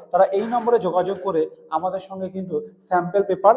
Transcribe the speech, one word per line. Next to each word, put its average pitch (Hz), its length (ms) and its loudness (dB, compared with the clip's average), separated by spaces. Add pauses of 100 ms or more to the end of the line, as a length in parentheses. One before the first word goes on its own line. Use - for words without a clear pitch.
(120)
তারা 180 120 6
এই 196 260 0
নম্বরে 233 280 2
যোগাযোগ 180 440 0
করে 165 280 0 (200)
আমাদের 185 300 -4
সঙ্গে 190 280 -10
কিন্তু 180 320 -6 (220)
স্যাম্পল 175 400 0
পেপার 196 340 4